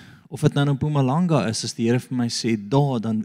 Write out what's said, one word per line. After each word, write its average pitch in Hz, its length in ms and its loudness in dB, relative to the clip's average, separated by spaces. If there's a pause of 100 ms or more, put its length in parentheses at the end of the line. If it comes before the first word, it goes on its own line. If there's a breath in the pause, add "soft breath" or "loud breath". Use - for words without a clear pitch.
(300 loud breath)
of - 120 -10
dit 151 160 4
nou 143 100 2
in 143 60 2
Mpumalanga 143 760 0
is, 110 160 -6
as 117 120 -6
die 117 100 0
Here 120 140 2
vir 131 160 -6
my 120 120 0
sê, 117 280 -2
"Daar," 131 440 0
dan, 110 220 -2